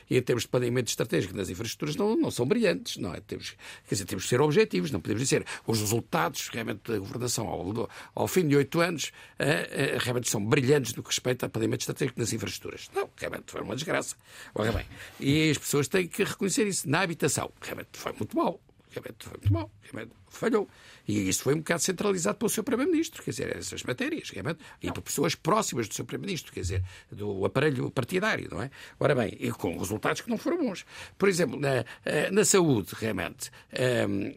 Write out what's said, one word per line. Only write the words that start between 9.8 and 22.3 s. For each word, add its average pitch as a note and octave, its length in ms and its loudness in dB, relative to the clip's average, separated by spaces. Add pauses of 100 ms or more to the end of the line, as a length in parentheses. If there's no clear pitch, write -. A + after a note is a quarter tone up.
realmente A#2+ 320 0
são G#2 140 0
brilhantes C3 500 4
no - 80 -8
que - 60 -12
respeita - 380 0
a - 20 -4
planeamento A2+ 340 0
estratégico - 380 -2
nas G#2+ 120 0
infraestruturas. - 600 -8
Não, G4 220 -2
realmente - 340 -8
foi - 120 -8
uma G#2 120 -6
desgraça. C#3+ 420 -4 (380)
Ora A2 180 2
bem, - 140 -2 (320)
e D3+ 320 4
as C#3 80 2
pessoas C#3+ 300 0
têm F#3 180 2
que - 160 -2
reconhecer G3 440 2
isso. F3+ 220 -2
Na D#3 120 4
habitação, E3 500 0 (100)
realmente - 340 -10
foi - 180 -6
muito - 240 -6
mal. - 240 2 (300)
Realmente - 340 -12
foi - 140 -12
muito - 140 4
mal. - 180 0 (120)
Realmente A2+ 300 -12 (160)
falhou. G#3+ 400 0 (380)
E G#2 220 2
isso - 140 0
foi C3+ 120 4
um D#3+ 40 2
bocado E3+ 240 0
centralizado F#3+ 560 0